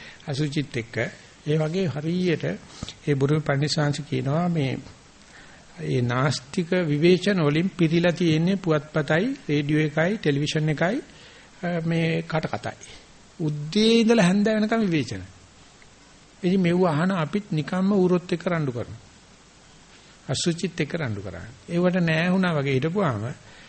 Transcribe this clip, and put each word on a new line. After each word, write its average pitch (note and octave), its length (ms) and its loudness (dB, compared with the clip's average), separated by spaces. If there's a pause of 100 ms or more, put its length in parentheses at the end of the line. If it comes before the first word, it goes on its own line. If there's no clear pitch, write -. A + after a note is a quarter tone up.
(240)
අසුචිත් D3 520 -4
එක්ක. A2+ 200 -8 (480)
ඒ D3+ 140 0
වගේ D#3+ 300 0
හරියට E3 560 -2 (580)
ඒ D3 140 0
බුරුමේ C#3+ 260 2
පණ්ඩිත D3 300 0
සාංශ D3 300 0
කියනවා C#3 460 -2
මේ D3+ 300 0 (1040)
ඒ C#3+ 180 0
නාස්තික C3 680 -2 (140)
විවේචන F3 560 4
වලින් D#3 300 2
පිරීලා E3+ 440 2
තියෙන්නේ E3 420 2
පුවත්පතයි, D#3 680 0 (180)
රේඩියෝ D3 400 2
එකයි, D#3 300 0
ටෙලිවිෂන් D3+ 560 0
එකයි, E3 280 0 (640)
අ, F3+ 80 -6 (140)
මේ E3 420 0
කටකතයි. - 540 -6 (600)
උද්දී D#3+ 580 0
ඉඳලා A3+ 280 4
හැන්ද G3+ 220 4
වෙනකම් A3 340 0
විවේචන. C#3 420 -2 (1160)
ඉතින් F#3 220 2
මෙව F3 240 2
අහන E3+ 280 2
අපිත් G3+ 360 -2
නිකම්ම F3+ 420 0
ඌරොත් F3+ 400 2
එක්ක E3+ 140 -4
රණ්ඩු D#3+ 260 -2
කරනවා. A2+ 300 -8 (1200)
අසුචිත් E3 540 -4
එක්ක D3 140 -4
රණ්ඩු A#2+ 280 -6
කරන්නේ. F#2+ 320 -12 (120)
ඒවට F3 340 0
නෑ E3 300 2
වුණා F3+ 240 2
වගේ C#3 220 0
හිටපුවාම C#3+ 500 0 (440)